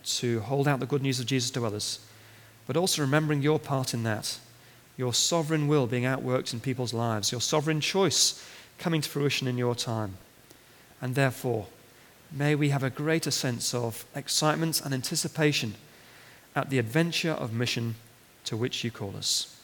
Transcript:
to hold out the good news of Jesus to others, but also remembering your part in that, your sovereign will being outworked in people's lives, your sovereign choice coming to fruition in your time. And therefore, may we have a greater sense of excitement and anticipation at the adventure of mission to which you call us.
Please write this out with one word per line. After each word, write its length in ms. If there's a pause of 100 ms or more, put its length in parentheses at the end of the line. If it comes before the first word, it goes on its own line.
to 360
hold 260
out 140
the 60
good 160
news 180
of 60
Jesus 240
to 160
others, 340 (680)
but 100
also 260
remembering 400
your 160
part 360
in 80
that, 360 (580)
your 180
sovereign 540
will 180
being 180
outworked 480
in 80
people's 340
lives, 360
your 100
sovereign 400
choice 640 (340)
coming 220
to 80
fruition 380
in 120
your 160
time. 420 (840)
And 120
therefore, 520 (640)
may 240
we 140
have 140
a 80
greater 400
sense 440
of 300 (100)
excitement 680
and 100
anticipation 800 (800)
at 160
the 80
adventure 540
of 200
mission 440 (480)
to 120
which 280
you 60
call 260
us. 480